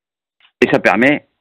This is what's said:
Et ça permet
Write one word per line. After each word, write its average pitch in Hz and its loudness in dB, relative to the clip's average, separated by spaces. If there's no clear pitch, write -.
Et 120 0
ça 135 0
permet 117 0